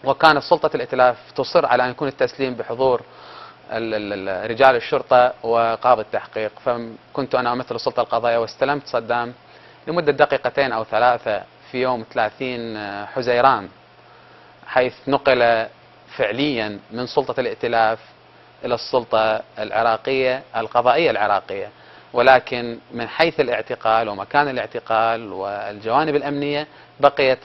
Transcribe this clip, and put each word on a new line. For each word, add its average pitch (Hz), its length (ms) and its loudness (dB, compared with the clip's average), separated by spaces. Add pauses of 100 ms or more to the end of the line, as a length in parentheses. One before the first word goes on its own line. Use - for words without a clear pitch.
وكانت 143 400 4
سلطة 160 320 2
الائتلاف 127 600 0
تصر 147 300 0
على 123 200 2
أن 127 40 -4
يكون 135 180 -6
التسليم 131 460 -2
بحضور 120 480 0 (720)
ال-، 113 220 -4
ال-، 101 360 -6
ال-، 98 220 -6
رجال 127 240 6
الشرطة 123 580 2 (100)
وقاضي 113 580 2
التحقيق، 107 500 -6 (140)
فكنت 120 720 -6
أنا 123 180 0
أمثل 123 220 -6
السلطة 120 260 -2
القضائية 117 360 0
واستلمت 135 500 -2
صدام 117 460 -4 (540)
لمدة 156 240 0
دقيقتين 135 600 0
أو 113 120 -4
ثلاثة 110 600 0 (280)
في 127 100 -4
يوم 123 320 -2
ثلاثين 117 640 -4 (280)
حزيران، 120 640 2 (1000)
حيث 127 260 0 (140)
نقل 120 600 2 (500)
فعليا 113 640 -2 (120)
من 123 160 -8
سلطة 131 320 -2
الائتلاف 113 600 0 (680)
إلى 120 100 0
السلطة 110 680 0 (180)
العراقية، 127 840 0 (140)
القضائية 123 540 2
العراقية، 98 580 -2 (440)
ولكن 120 640 2 (140)
من 117 160 -8
حيث 165 320 0
الاعتقال 113 680 0
ومكان 143 380 0
الاعتقال 113 840 -2
والجوانب 104 840 -2
الأمنية 143 520 -4 (320)
بقيت 135 460 4